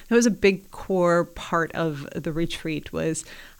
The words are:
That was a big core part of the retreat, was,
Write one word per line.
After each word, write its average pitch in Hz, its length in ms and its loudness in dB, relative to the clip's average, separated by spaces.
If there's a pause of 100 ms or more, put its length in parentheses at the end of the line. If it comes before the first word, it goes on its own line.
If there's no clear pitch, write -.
That 226 80 4
was 240 100 6
a 240 40 6
big 196 420 2
core 175 520 2
part - 480 -2
of 151 420 -4
the 165 180 -6
retreat, 160 600 -4
was, 160 320 -2 (340)